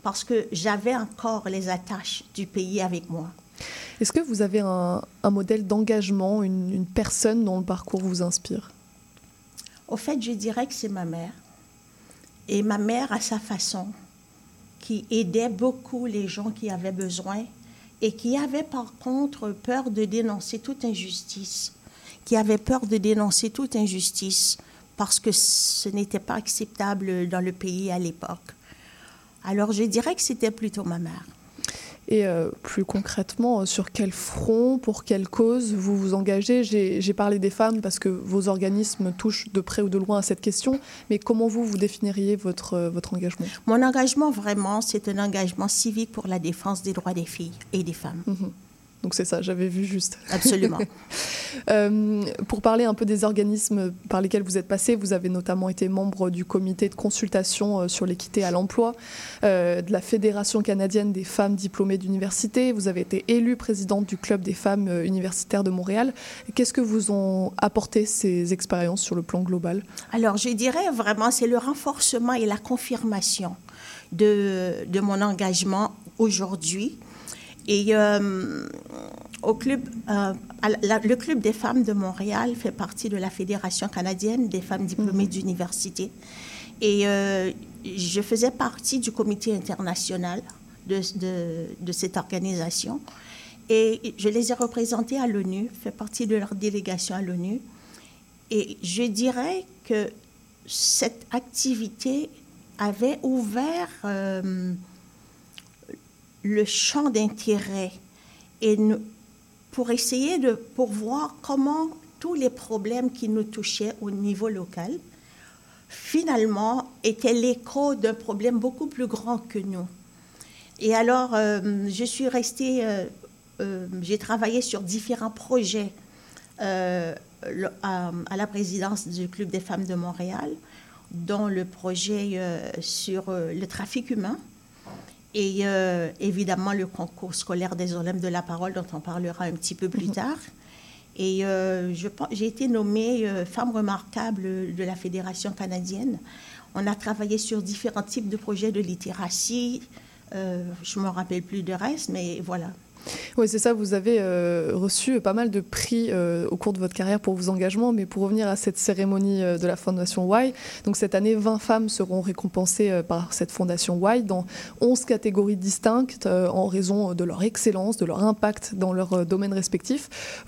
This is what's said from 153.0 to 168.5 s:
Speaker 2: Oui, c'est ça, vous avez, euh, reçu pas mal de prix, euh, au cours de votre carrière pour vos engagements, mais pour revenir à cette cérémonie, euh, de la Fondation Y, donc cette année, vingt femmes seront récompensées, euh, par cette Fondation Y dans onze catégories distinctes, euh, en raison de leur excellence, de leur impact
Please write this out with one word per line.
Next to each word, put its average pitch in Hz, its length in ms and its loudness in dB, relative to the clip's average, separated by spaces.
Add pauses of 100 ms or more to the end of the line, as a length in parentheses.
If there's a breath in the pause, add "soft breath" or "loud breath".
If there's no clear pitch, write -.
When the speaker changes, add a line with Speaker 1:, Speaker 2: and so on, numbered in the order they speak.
Speaker 2:
Oui, 226 100 6
c'est 214 120 0
ça, 233 120 4
vous 208 220 2
avez, 208 260 4
euh, 175 560 2
reçu 202 460 2
pas 190 100 4
mal 233 180 2
de 196 120 2
prix, 233 480 0
euh, 175 400 2
au 180 80 0
cours 208 160 0
de 185 60 -4
votre 185 140 0
carrière 202 280 2
pour 196 120 2
vos 180 140 0
engagements, 190 460 2
mais 196 120 2
pour 190 180 -2
revenir 208 260 2
à 196 80 2
cette - 200 0
cérémonie, 196 640 2
euh, 175 160 4
de 170 80 0
la 180 120 2
Fondation 180 500 0
Y, 247 260 4 (300 loud breath)
donc 202 140 2
cette 202 180 2
année, 214 180 4
vingt 214 260 2
femmes 220 280 2
seront 190 320 0
récompensées, 185 720 2
euh, 175 100 2
par 170 300 -2
cette - 220 -2
Fondation 175 480 0
Y 220 240 4
dans 185 200 0 (360 loud breath)
onze 247 240 6
catégories 208 500 2
distinctes, 220 720 2
euh, 180 240 4
en 190 180 2
raison 190 460 2
de 175 100 0
leur 175 180 -2
excellence, 214 540 2
de 180 100 0
leur 170 160 -2
impact 214 540 2